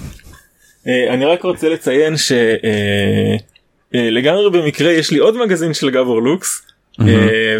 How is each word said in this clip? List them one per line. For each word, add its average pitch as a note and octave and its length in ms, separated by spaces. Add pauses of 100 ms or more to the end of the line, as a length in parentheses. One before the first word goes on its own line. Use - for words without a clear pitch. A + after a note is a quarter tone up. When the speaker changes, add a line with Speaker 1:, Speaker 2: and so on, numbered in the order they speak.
(880)
Speaker 1:
אה, B2 260
אני C3 120
רק F3 180
רוצה E3 260
לציין D#3 480
ש-, - 140
אה, G#2 1040 (600)
אה, A#2 140
לגמרי D#3+ 400
במקרה E3 420
יש D#3+ 200
לי D3 60
עוד G#3+ 200
מגזין F3 360
של C#3+ 160
גבור B2+ 320
לוקס, D3+ 400 (380)
Speaker 2:
מהמם. G#2+ 100
Speaker 1:
אה, A2 500